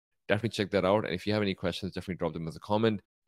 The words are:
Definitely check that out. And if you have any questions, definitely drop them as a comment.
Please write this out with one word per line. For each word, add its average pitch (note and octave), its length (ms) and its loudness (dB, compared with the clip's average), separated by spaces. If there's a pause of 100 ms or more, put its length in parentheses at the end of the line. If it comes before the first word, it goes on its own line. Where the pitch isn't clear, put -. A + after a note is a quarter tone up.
(280)
Definitely G#2+ 220 2
check G2+ 200 -2
that F#2 140 4
out. G2+ 200 4
And - 80 -4
if F2+ 140 -4
you G#2 60 0
have G#2+ 100 2
any G2 120 0
questions, F2+ 360 -4
definitely F2 280 -6
drop E2 140 -2
them E2 140 -6
as D#2 80 -8
a E2+ 60 -14
comment. G#2+ 400 0 (280)